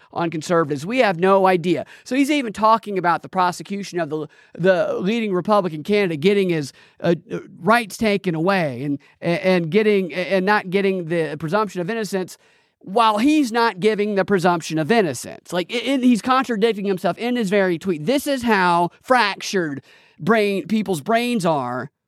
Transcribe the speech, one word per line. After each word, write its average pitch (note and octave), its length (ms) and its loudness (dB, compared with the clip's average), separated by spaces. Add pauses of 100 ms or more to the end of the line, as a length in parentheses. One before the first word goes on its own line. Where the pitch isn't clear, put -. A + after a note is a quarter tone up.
(120)
on E3+ 180 -4
conservatives. D#3 560 -2
"We A#3 120 -4
have G#3 200 2
no F#3+ 300 4
idea." F3 380 0 (180)
So - 100 -8
he's C4+ 160 2
even C#4 220 -2
talking G#3+ 460 2
about E3+ 240 0
the - 80 -16
prosecution F3+ 720 -4
of D3+ 80 -4
the, D3+ 180 -6 (260)
the F3+ 460 2
leading A3 320 -2
Republican F3+ 520 0
candidate G3 360 0
getting G3 300 2
his, D#3 240 -4 (260)
uh, B2+ 160 2 (160)
uh, - 80 -6 (220)
rights G#3+ 340 0
taken G3+ 400 0
away D#3+ 480 0
and, C#3+ 160 -4 (220)
and, - 180 -2
and F3+ 320 0
getting, G3 420 2
and F#3 320 -2
not G3 240 0
getting F#3+ 360 0
the D#3 340 -2
presumption F#3 400 -4
of F3 100 -4
innocence A3 480 -6 (420)
while A3 380 0
he's C#4+ 320 2
not A3+ 300 0
giving G#3 360 0
the F#3+ 100 2
presumption F3 520 0
of D#3 140 0
innocence. E3 640 -2
Like, F3+ 180 -4
i-, A#3 60 -2
in, B3 260 -2
he's B3 180 4
contradicting A#3 640 0
himself F#3+ 340 -2
in A#3+ 200 -2
his A3 120 -2
very F#3 300 2
tweet. D3+ 260 -4
This C4+ 220 0
is C#4 140 -2
how F3+ 480 2 (120)
fractured F#3+ 800 0 (380)
brain, G3+ 480 0
people's F#3+ 320 -2
brains A3+ 460 -2
are B2+ 440 -4 (180)